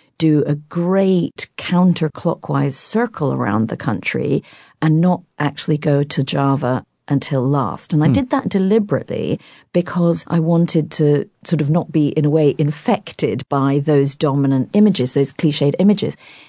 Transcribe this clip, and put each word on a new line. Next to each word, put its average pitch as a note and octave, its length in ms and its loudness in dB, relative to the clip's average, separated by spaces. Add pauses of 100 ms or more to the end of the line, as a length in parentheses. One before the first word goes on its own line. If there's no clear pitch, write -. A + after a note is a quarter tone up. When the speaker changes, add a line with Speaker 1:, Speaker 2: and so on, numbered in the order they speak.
(160)
Speaker 1:
do D3+ 300 2
a D3 80 0
great F3 920 -2 (100)
counterclockwise D#3 1160 0
circle G#3+ 580 -4
around A2 360 -2
the - 80 -6
country B2+ 680 -2 (380)
and D#3 220 2
not F3+ 200 0 (160)
actually D3 380 -2
go C#3+ 280 0
to C#3+ 180 -4
Java C#3 640 -2 (220)
until C3+ 400 -2
last. C#3 440 -4
And D3+ 100 2
I D3 60 4
Speaker 2:
Hmm. C3 60 4
Speaker 1:
did B3+ 160 0
that C4 180 -2
deliberately G3 920 -2 (340)
because F3 540 0
I E3 140 0
wanted E3+ 520 2
to D3 360 2 (160)
sort D3+ 160 0
of C#3+ 100 0
not D#3 220 0
be, D3+ 160 2
in D3 160 0
a D3 60 2
way, D3+ 280 2
infected D3 880 -4
by C#3 300 0
those C#3+ 380 2
dominant C3+ 560 0
images, G#3 420 2
those C#3 180 0
cliched C#3+ 460 0
images. - 380 2 (320)